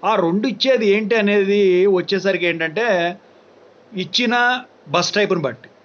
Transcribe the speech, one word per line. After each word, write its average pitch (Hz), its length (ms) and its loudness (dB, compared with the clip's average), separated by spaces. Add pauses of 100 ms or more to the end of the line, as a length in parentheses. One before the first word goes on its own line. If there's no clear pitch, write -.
ఆ - 20 0 (140)
రెండు 190 260 0
ఇచ్చేది 247 340 0 (100)
ఏంటి 220 260 0
అనేది 202 360 2 (380)
వచ్చేసరికి 180 540 -2
ఏంటంటే 165 360 -4 (1160)
ఇచ్చిన 240 320 -2 (580)
బస్ 175 220 0
టైప్ని 196 300 0
బట్టి. 120 240 -8 (160)